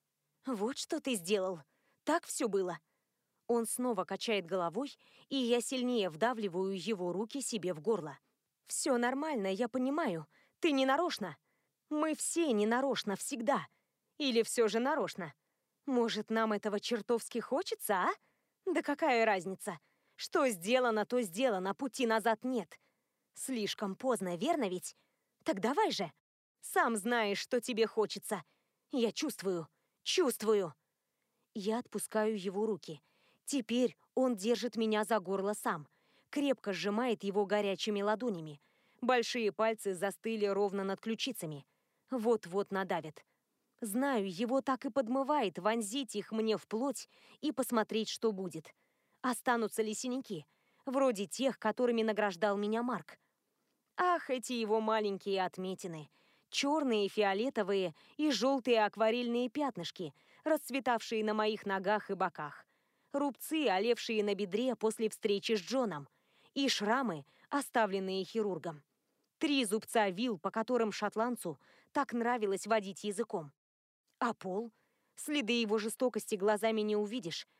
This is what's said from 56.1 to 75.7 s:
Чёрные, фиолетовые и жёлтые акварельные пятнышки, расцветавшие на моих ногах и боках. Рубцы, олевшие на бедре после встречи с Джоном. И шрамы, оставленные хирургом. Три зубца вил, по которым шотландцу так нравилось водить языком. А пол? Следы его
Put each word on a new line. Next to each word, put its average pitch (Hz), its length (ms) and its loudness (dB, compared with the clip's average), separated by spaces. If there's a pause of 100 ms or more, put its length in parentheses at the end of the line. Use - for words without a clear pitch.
Чёрные, 269 600 2
фиолетовые 196 880 0 (220)
и 302 140 2
жёлтые 233 540 4
акварельные 233 640 2
пятнышки, 185 640 -6 (300)
расцветавшие 240 800 0
на 214 100 2
моих 214 320 0
ногах 196 460 0
и - 20 -4
боках. 165 520 -4 (460)
Рубцы, 285 560 -2
олевшие 214 560 2
на 208 120 0
бедре 208 400 0
после 220 340 0
встречи 202 460 0
с 202 40 0
Джоном. 190 480 -2 (460)
И 269 160 2
шрамы, 208 560 0 (240)
оставленные 190 760 0
хирургом. 180 600 -4 (540)
Три 285 280 2
зубца 208 440 2
вил, 208 300 -2
по 196 100 -4
которым 226 420 2
шотландцу 208 680 -2 (320)
так 190 220 0
нравилось 220 540 0
водить 202 360 0
языком. 185 480 -4 (680)
А 233 140 0
пол? 202 380 -6 (440)
Следы 269 380 -2
его 220 240 2